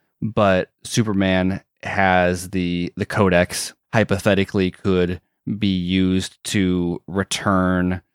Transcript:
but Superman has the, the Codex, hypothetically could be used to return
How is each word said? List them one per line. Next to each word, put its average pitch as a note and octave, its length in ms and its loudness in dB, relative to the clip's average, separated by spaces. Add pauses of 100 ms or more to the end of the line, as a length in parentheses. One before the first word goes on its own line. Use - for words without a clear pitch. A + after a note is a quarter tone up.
(200)
but G2+ 500 2 (140)
Superman F#2+ 760 0 (200)
has F#2 680 0
the, F2 460 -4
the G2 100 -6
Codex, F2+ 680 0 (180)
hypothetically G2 800 0
could F2+ 500 -2 (380)
be G2+ 180 0
used F#2 680 0
to F2+ 640 -2
return F#2 960 0 (120)